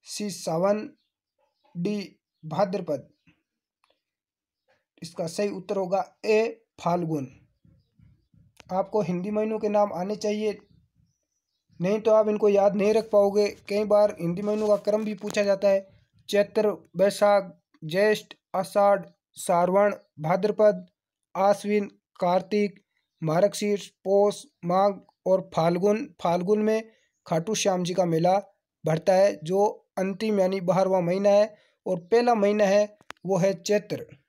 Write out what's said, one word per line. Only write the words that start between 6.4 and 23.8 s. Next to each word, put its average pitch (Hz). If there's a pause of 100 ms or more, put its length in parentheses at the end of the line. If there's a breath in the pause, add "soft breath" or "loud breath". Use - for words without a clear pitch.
फाल्गुन। 160 (1500)
आपको 196
हिंदी 180
महीनों 214
के 214
नाम 208
आने 190
चाहिए, 208 (1200)
नहीं 202
तो 220
आप 214
इनको 214
याद 196
नहीं 208
रख 220
पाओगे। 202 (200)
कई 208
बार 208
हिंदी 175
महीनों 214
का 208
क्रम 208
भी 214
पूछा 208
जाता 202
है, 196 (420 soft breath)
चैत्र, 202 (260)
बैसाख, 202 (300)
ज्येष्ठ, 202 (220)
आषाढ़, 196 (320)
श्रावण, 190 (260)
भाद्रपद, 185 (500)
आश्विन, 202 (320)
कार्तिक, 190 (380)
मार्गशीर्ष, 196 (160)